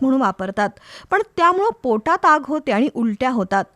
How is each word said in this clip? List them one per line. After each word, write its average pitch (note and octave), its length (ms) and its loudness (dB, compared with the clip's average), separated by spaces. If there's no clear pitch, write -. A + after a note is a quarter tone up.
म्हणून C4+ 200 2
वापरतात, G3 480 -2
पण G4 120 2
त्यामुळं F4+ 320 2
पोटात B3+ 420 0
आग D4+ 200 4
होते C#4+ 280 -4
आणि A3+ 220 0
उलट्या A#3 360 -2
होतात. G3 340 -2